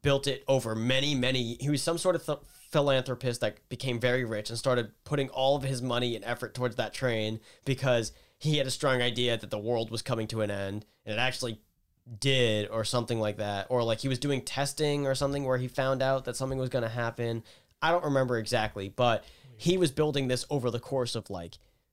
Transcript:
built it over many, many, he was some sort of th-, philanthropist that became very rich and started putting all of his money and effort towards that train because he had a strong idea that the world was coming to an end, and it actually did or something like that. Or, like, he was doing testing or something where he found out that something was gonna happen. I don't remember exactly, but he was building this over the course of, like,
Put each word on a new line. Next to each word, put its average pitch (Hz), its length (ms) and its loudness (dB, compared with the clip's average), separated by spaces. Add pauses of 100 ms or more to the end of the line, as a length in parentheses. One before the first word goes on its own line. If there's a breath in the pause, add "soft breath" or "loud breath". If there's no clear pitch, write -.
built 139 240 2
it 131 220 -2
over 120 260 4
many, 131 400 2
many, 123 460 0
he 135 100 -2
was 143 120 2
some 170 160 0
sort 175 180 2
of - 80 -4
th-, 147 140 -4 (320)
philanthropist 131 720 2
that - 260 -4
became 123 320 -4
very 123 240 2
rich 107 240 -6
and 117 100 -6
started 123 320 2 (140)
putting 139 240 -2
all 135 280 2
of 147 60 -2
his 127 200 -2
money 123 340 0
and 101 80 -10
effort 120 300 -4
towards 123 220 -2
that 110 180 -2
train 110 440 0 (280 loud breath)
because 127 440 2 (280 soft breath)
he 151 180 2
had 139 100 2
a 131 40 -4
strong 131 320 2
idea 120 340 2
that 107 140 -10
the 107 80 -4
world 113 320 0
was 110 120 -4
coming 113 260 -2
to 113 120 -4
an 104 100 0
end, 98 360 -4 (180)
and 107 100 -6
it 107 60 -2
actually 127 400 -2 (580)
did 120 520 4
or 110 120 -2
something 117 380 0
like 104 160 0
that. 101 320 -4
Or, 123 160 2
like, 113 160 0
he 139 80 -4
was 127 100 -2
doing 139 240 0
testing 143 640 0
or 135 80 2
something 139 300 0
where 131 140 2
he 123 100 -4
found 131 340 0
out 135 220 2
that 123 100 -6
something 131 240 -4
was 131 120 -2
gonna 117 180 -2
happen. 117 560 -4 (380 soft breath)
I 160 100 4
don't 170 120 2
remember 131 340 2
exactly, 107 500 -2
but 117 340 2 (340 loud breath)
he 180 220 2
was 165 140 2
building 143 340 0
this 123 240 0
over 123 220 0
the 113 80 -4
course 127 340 -2
of, 110 160 -6
like, 87 280 -10 (340)